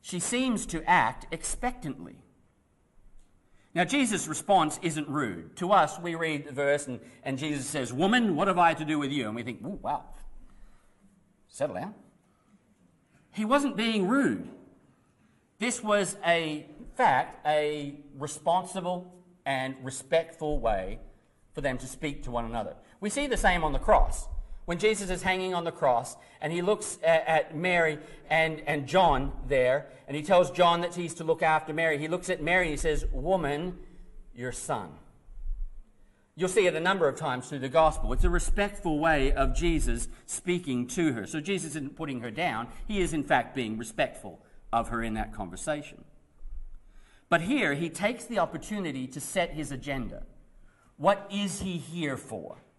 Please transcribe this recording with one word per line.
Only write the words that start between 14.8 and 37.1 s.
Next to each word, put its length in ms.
This 240
was, 420
a, 420
in 160
fact, 500
a 520
responsible 960
and 380
respectful 800
way 400
for 80
them 180
to 100
speak 360
to 60
one 140
another. 320
We 100
see 160
the 100
same 280
on 80
the 80
cross. 480
When 120
Jesus 320
is 100
hanging 320
on 120
the 80
cross 440
and 100
he 120
looks 420
at, 240
at 260
Mary 440
and, 360
and 200
John 460
there, 420
and 80
he 60
tells 280
John 300
that 140
he's 220
to 80
look 180
after 320
Mary, 240
he 100
looks 220
at 120
Mary 200
and 80
he 80
says, 340
"Woman, 640
your 180
son." 400
You'll 140
see 180
it 80
a 60
number 260
of 100